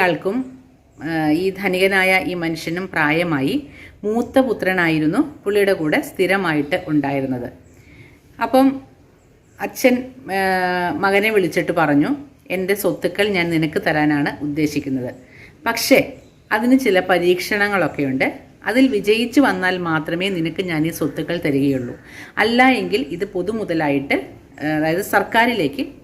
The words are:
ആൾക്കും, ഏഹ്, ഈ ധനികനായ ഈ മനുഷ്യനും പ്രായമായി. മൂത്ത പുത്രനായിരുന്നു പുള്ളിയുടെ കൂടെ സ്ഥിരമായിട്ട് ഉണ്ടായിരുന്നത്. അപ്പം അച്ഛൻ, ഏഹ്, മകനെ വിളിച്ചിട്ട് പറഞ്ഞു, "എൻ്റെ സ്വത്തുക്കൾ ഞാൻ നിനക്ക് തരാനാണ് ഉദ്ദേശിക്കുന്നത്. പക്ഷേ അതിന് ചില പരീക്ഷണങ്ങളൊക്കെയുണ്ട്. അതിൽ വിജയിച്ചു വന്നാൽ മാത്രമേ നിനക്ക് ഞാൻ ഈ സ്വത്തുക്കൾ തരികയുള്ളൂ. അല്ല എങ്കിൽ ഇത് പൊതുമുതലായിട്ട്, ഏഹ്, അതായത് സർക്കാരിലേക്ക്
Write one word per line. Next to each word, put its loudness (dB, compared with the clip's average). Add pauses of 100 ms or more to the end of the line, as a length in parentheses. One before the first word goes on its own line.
ആൾക്കും, 0 (720)
ഏഹ്, 0 (100)
ഈ 0 (140)
ധനികനായ 2 (180)
ഈ -4 (100)
മനുഷ്യനും -4
പ്രായമായി. 2 (480)
മൂത്ത 0 (100)
പുത്രനായിരുന്നു 0 (220)
പുള്ളിയുടെ 2
കൂടെ 0 (100)
സ്ഥിരമായിട്ട് 0 (140)
ഉണ്ടായിരുന്നത്. -2 (960)
അപ്പം 4 (1000)
അച്ഛൻ, 2 (440)
ഏഹ്, 0 (140)
മകനെ 2
വിളിച്ചിട്ട് 0
പറഞ്ഞു, 4 (460)
"എൻ്റെ 0
സ്വത്തുക്കൾ 0 (100)
ഞാൻ 0
നിനക്ക് 0
തരാനാണ് 0 (160)
ഉദ്ദേശിക്കുന്നത്. -4 (560)
പക്ഷേ 2 (580)
അതിന് 4
ചില 4 (120)
പരീക്ഷണങ്ങളൊക്കെയുണ്ട്. 0 (420)
അതിൽ 4 (120)
വിജയിച്ചു 2
വന്നാൽ 0 (140)
മാത്രമേ -2
നിനക്ക് -4
ഞാൻ 0
ഈ -4
സ്വത്തുക്കൾ -4 (100)
തരികയുള്ളൂ. 0 (440)
അല്ല 4 (120)
എങ്കിൽ -2 (140)
ഇത് -6 (100)
പൊതുമുതലായിട്ട്, -2 (460)
ഏഹ്, -2
അതായത് 0 (100)
സർക്കാരിലേക്ക് 2 (200)